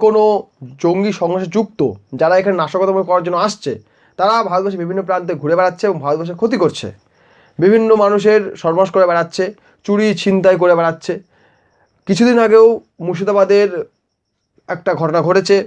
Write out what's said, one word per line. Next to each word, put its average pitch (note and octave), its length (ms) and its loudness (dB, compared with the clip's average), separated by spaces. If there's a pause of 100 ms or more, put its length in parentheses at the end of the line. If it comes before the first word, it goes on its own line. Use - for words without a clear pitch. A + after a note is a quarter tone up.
কোনো G#3+ 180 4 (640)
জঙ্গি F#3+ 360 0
সংঘর্ষে F3+ 360 -4
যুক্ত, G#3+ 240 -4 (420)
যারা E3 180 4
এখানে F#3+ 220 0
নাশকতা F#3 320 -2 (160)
করার F3+ 180 0
জন্য F3 100 -2 (100)
আসছে, D3 240 -8 (480)
তারা G3+ 160 2 (140)
ভারতবর্ষের F#3+ 340 -4
বিভিন্ন F#3 240 -6
প্রান্তে F3+ 340 -4
ঘুরে D3+ 160 -2
বেড়াচ্ছে F3+ 300 -2
এবং F#3 160 -2
ভারতবর্ষের E3 380 -6
ক্ষতি A3+ 220 -2
করছে। C3+ 240 -4 (720)
বিভিন্ন A3 300 4 (140)
মানুষের G#3 380 2 (200)
সর্বনাশ F3 340 0
করে F#3+ 140 4
বেড়াচ্ছে, E3+ 340 -2 (420)
চুরি G#3 220 0 (140)
ছিনতাই F#3 400 2
করে F3 160 4
বেড়াচ্ছে। E3 360 -4 (960)
কিছুদিন A#3 380 2
আগেও A3 200 6 (400)
মুর্শিদাবাদের G3 640 0 (1000)
একটা F3+ 220 -4 (100)
ঘটনা E3 260 0
ঘটেছে। F#3+ 280 2 (120)